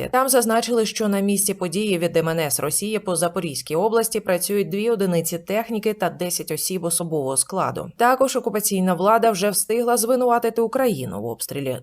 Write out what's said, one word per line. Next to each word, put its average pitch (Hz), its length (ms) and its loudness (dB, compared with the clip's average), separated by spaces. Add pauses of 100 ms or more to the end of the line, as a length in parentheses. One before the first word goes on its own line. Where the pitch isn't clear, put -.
(120)
Там 262 160 2
зазначили, 226 580 2
що 214 220 -2
на 196 120 2
місці 196 340 0
події 185 440 -2
від 160 180 0
М 160 120 2
Н 165 100 0
С 147 220 -2
Росії 202 380 -2
по 190 180 -2
Запорізькій 170 600 -2
області 220 440 0
працюють 190 480 -2
дві 208 220 -2
одиниці 175 480 0
техніки 214 560 -4
та 190 160 -2
десять 175 400 -6
осіб 170 340 -4
особового 156 520 -2
складу. 165 600 -2
Також 254 400 4
окупаційна 196 580 0
влада 220 360 4
вже 202 200 0
встигла 233 460 0
звинуватити 233 680 2
Україну 214 600 -2
в 113 40 -6
обстрілі 127 560 -6